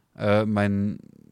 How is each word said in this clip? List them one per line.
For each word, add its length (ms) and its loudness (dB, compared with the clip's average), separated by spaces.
äh, 280 2
mein 540 -2